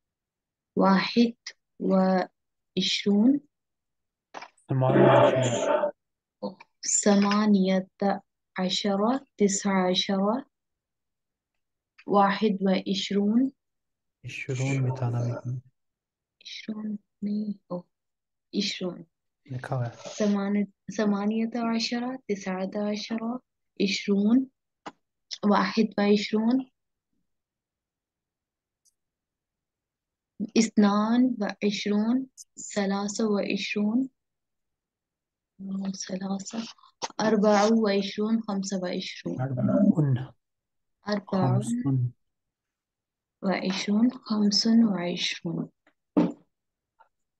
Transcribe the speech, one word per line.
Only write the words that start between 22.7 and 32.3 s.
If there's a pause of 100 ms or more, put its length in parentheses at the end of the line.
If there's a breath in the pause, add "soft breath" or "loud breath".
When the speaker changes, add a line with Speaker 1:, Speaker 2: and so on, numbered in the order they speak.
Speaker 1:
عشر، (440)
عشرون، (920)
واحد
وعشرون، (4000)
اثنان
وعشرون، (480)